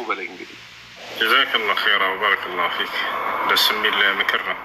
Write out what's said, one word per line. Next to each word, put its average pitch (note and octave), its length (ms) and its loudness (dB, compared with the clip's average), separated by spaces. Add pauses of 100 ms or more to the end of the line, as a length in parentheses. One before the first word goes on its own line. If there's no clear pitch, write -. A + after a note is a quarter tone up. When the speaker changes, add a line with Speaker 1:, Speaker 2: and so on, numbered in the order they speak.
Speaker 1:
በላይ G2 220 -4
እንግዲህ። F2+ 320 -14 (560)
Speaker 2:
ጀዛከላሁ A2+ 640 2
ኸይራ G2+ 320 2
ወባረከላሁ F#2+ 640 0
ፊክ። - 220 -4 (500)
ደስ G2 220 4
የሚል G#2+ 320 0 (160)
ምክር G2 300 0
ነው። F2+ 200 -4